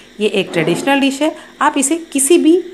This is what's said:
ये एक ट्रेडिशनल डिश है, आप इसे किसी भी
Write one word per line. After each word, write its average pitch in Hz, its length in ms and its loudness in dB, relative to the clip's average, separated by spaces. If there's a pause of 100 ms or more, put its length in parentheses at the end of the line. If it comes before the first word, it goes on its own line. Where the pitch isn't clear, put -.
(200)
ये 208 80 0
एक 196 260 -4
ट्रेडिशनल 175 460 0
डिश 269 220 0
है, 311 140 -2 (260)
आप 294 160 2
इसे 285 200 -2
किसी 330 400 0
भी 320 260 4 (100)